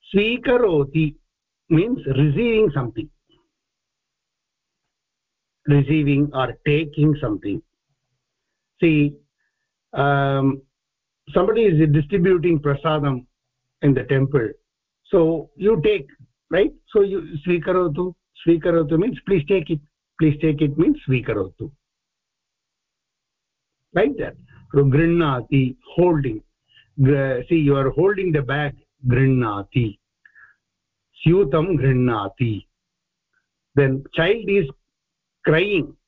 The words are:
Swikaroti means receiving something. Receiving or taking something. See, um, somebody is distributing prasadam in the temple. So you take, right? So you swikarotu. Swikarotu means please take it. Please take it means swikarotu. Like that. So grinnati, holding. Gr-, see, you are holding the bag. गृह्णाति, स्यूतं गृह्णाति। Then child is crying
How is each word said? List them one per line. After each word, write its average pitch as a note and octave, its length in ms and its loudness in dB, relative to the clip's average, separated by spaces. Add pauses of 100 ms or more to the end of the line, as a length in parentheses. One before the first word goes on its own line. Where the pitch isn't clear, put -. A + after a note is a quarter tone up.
(140)
Swikaroti G3+ 1000 0 (540)
means F#3 380 2
receiving E3 680 2
something. B2 340 -8 (2500)
Receiving C#3+ 680 0
or C3 220 -4 (120)
taking D3+ 540 0
something. G2+ 400 -6 (1200)
See, D3+ 340 2 (760)
um, C#3 680 0 (720)
somebody G#3+ 280 2
is D#3+ 300 2
distributing E3+ 680 0
prasadam C#3+ 680 -4 (560)
in C#3+ 120 2
the B2 100 -4
temple. C3+ 440 0 (580)
So E3 500 0
you F#3+ 260 0
take, G3+ 240 0 (440)
right? F3+ 220 0 (200)
So G#3 100 4
you F#3+ 200 -2 (240)
swikarotu. F3+ 680 -2 (320)
Swikarotu E3 520 2
means G3 280 -2
please F#3 220 0
take F#3 220 0
it. D#3 100 -4 (400)
Please D3 200 2
take D#3 200 0
it C#3+ 180 -2
means C#4+ 200 2 (100)
swikarotu. G#2+ 640 -4 (2250)
Like G#3+ 240 0
that. E2 180 -10 (360)
So C#3+ 120 4
grinnati, C#3 920 0 (180)
holding. D3 480 0 (600)
Gr-, C3+ 460 0
see, E3+ 80 2
you C#3+ 200 2
are C3+ 140 0
holding F#3+ 420 0
the D3 100 0
bag. C#3 340 -6 (300)
गृह्णाति, A#2+ 920 0 (1160)
स्यूतं E3 640 0
गृह्णाति। A#2+ 880 -2 (1120)
Then C3+ 240 0 (160)
child F#3+ 300 0
is G3 180 2 (840)
crying F3 440 0 (140)